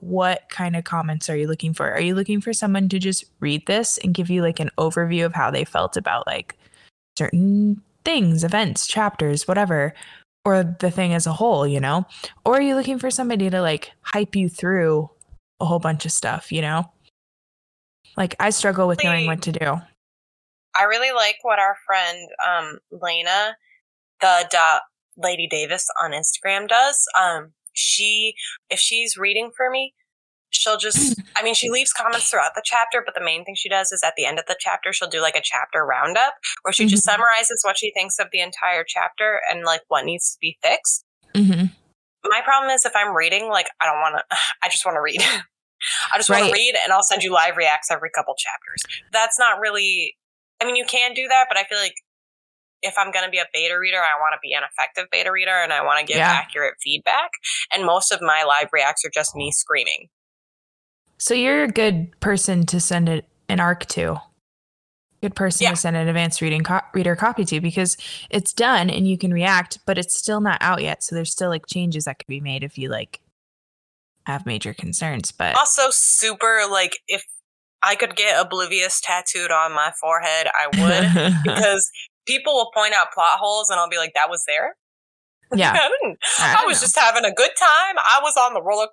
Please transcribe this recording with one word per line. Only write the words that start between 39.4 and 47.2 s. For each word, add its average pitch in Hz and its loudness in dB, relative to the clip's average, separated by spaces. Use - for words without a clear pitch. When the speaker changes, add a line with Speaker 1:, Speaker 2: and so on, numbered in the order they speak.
Speaker 2:
and, 170 -4
like, 165 0
what 143 0
needs 170 -4
to - -18
be 160 -8
fixed. - 0
Speaker 1:
Mm-hmm. 190 4
Speaker 2:
My 220 2
problem 269 2
is 262 2
if - -4
I'm 208 0
reading, 175 2
like, 190 0
I 165 2
don't 151 0
wanna, 156 0
<sighs> - -4
I 180 2
just - -2
wanna 160 0
read. 151 -2
<laughs> - -6
I - 4
just 208 0
wanna 202 4
Speaker 1:
Right. 196 2
Speaker 2:
read 233 2
and 175 0
I'll 196 4
send 196 0